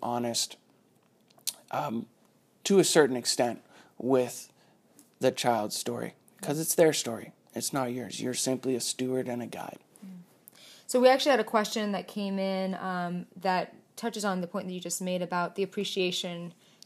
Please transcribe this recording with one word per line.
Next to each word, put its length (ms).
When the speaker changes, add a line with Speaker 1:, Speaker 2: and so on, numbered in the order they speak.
Speaker 1:
honest, 540
um, 340
to 140
a 40
certain 320
extent 460
with 540
the 120
child's 440
story, 380
'cause 180
it's 160
their 180
story. 400
It's 200
not 180
yours. 300
You're 120
simply 420
a 40
steward 480
and 140
a 60
guide. 320
Speaker 2:
Yeah. 60
So 120
we 100
actually 220
had 80
a 60
question 460
that 160
came 320
in, 360
um, 500
that 380
touches 280
on 180
the 60
point 200
that 60
you 60
just 220
made 200
about 340
the 80
appreciation 920